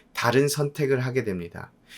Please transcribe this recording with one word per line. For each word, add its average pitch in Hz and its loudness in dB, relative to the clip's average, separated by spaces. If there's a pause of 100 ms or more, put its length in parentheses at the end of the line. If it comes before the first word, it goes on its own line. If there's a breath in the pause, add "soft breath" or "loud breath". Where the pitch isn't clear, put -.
(120)
다른 131 2
선택을 143 0
하게 127 -2
됩니다. 90 -6 (260 loud breath)